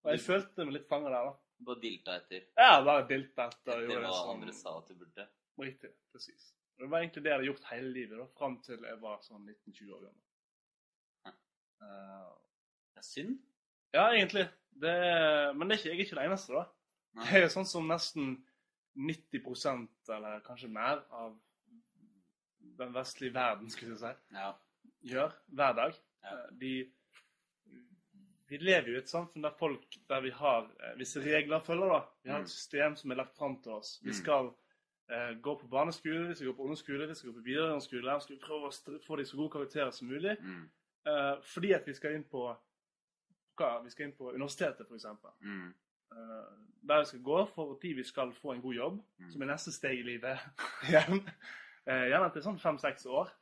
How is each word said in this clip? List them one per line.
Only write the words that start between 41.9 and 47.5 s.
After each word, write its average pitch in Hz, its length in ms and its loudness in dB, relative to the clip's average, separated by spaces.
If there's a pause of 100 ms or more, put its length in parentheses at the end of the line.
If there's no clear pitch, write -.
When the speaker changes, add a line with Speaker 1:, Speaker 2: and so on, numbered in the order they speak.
Speaker 1:
skal 151 200 -4
inn 151 100 -6
på, 123 320 -6 (1040)
hva? 120 260 2
Vi 120 60 -16
skal 147 160 -8
inn 143 100 -10
på 123 160 -10
universitetet, 139 560 -4
for 117 60 -18
eksempel. 107 360 -16 (120)
Speaker 2:
Mm. 92 320 -10 (380)
Speaker 1:
Eh, 110 420 -16 (320)
der 147 140 8
vi 147 60 2
skal 123 140 -12
gå 160 340 2